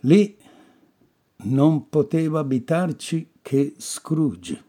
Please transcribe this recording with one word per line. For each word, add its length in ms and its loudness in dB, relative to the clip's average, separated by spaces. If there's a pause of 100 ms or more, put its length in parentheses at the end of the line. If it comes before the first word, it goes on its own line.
Lì 360 4 (1080)
non 440 2
poteva 520 0
abitarci 880 -4 (120)
che 340 0
Scrooge. 920 -6